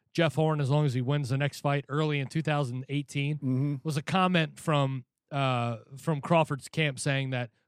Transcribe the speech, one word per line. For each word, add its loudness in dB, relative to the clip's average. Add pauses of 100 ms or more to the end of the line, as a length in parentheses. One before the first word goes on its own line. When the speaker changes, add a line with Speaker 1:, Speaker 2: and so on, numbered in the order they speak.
(140)
Speaker 1:
Jeff 2
Horn 2
as 2
long 4
as 2
he 2
wins 0
the 0
next -2
fight 0
early 0
in -4
two -2
thousand 0
eighteen, -2
Speaker 2:
Mm-hmm. 0 (100)
Speaker 1:
was -4
a -4
comment 2
from, 0 (260)
uh, 0 (220)
from -2
Crawford's 2
camp -2
saying -2
that -4 (180)